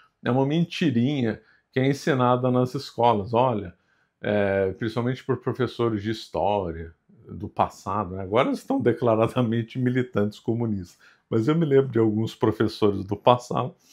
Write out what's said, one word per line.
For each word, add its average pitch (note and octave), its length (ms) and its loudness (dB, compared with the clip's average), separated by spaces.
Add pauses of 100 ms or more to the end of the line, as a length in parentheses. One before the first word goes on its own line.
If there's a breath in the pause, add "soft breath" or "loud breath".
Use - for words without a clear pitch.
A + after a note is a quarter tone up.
(240 soft breath)
É A#2+ 60 0
uma C3 160 2
mentirinha C#3 960 0 (320 soft breath)
que C3 80 -2
é C3 60 2
ensinada B2+ 640 2
nas B2 240 2
escolas. A2+ 600 0
Olha, A2 400 0 (480)
é, G2 500 2
principalmente A#2+ 520 -4
por B2 140 -2
professores A#2 640 -2
de G#2+ 80 -4
história F2 840 -4 (340)
do F#2 200 -12
passado, F#2+ 640 -4
né? F#2+ 80 -8
Agora G#2 260 2
eles C4+ 100 -2
estão C4+ 220 -4
declaradamente A#2 960 0
militantes B2 600 -2
comunistas. A2+ 600 -4 (300 soft breath)
Mas A2+ 200 0
eu D#3 60 2
me E3+ 100 2
lembro C3+ 260 4
de A#2+ 80 0
alguns A2 360 2
professores G#2 720 2
do G2+ 120 -4
passado B2 580 0 (180 loud breath)